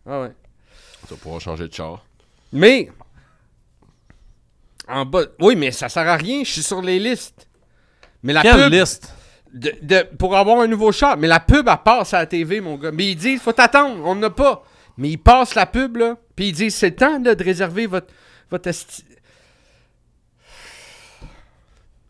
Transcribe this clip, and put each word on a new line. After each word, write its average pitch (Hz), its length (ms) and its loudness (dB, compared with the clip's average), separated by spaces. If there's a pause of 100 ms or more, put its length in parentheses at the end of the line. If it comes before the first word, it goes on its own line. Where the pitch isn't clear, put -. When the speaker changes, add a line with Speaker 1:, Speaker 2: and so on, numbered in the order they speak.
Speaker 1:
Ah 135 140 -10
ouais. 120 100 -12 (760)
Speaker 2:
Tu - 60 -20
vas 71 60 -20
pouvoir 80 220 -14
changer 82 260 -12
de 78 60 -20
char. 82 300 -14 (480)
Speaker 1:
Mais, 202 400 4 (2000)
en 135 180 -6
bas, 160 180 -2 (160)
oui, 208 160 6
mais 143 160 -2
ça 127 160 -10
sert 165 200 -4
à 170 80 2
rien, 226 280 -6
je - 80 -8
suis 160 120 -8
sur 185 180 -6
les 185 180 -2
listes. - 480 -8 (760)
Mais 135 100 -4
la 156 80 4
Speaker 3:
Quelle 240 240 8
Speaker 1:
pub 277 80 4
Speaker 3:
liste ? - 400 0 (400)
Speaker 1:
de, 127 180 -8 (120)
de, 180 180 2 (160)
pour 185 180 -2
avoir 202 240 4
un 233 80 2
nouveau 220 240 2
char, 285 260 0
mais 151 100 -2
la 165 120 4
pub, 262 280 2
elle 185 160 2
passe 226 300 2
à 185 60 2
la 165 60 -2
T 170 180 -6
V, 180 160 -6
mon 165 160 -10
gars. 151 160 -10
Mais 180 200 -4
ils 185 40 -6
disent, « 233 260 -4
Faut 226 120 -4
t'attendre, 247 520 2
on 180 100 -2
n'a 214 140 -4
pas. » 262 340 0 (340)
Mais 135 120 -6
ils 156 80 -6
passent 240 380 4
la 202 100 2
pub, 240 320 -4
là, 233 180 0 (200)
puis 196 140 -4
ils 180 40 -6
disent, « 202 220 -4
C'est 190 160 0
le - 40 -16
temps, 294 260 0
là, 247 140 2
de 180 80 -10
réserver 185 420 -4
votre... 185 220 -8 (420)
votre 180 200 -8
esti- » - 340 -12 (3000)